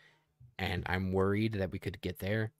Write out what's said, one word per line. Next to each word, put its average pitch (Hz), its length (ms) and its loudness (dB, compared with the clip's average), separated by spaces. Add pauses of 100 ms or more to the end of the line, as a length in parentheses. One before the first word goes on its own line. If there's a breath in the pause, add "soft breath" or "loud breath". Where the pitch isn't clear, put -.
(580 soft breath)
and 90 280 0
I'm 92 260 0
worried 101 420 4
that 95 160 -2
we 98 80 -6
could - 220 -8
get 90 180 -6
there, 110 420 -2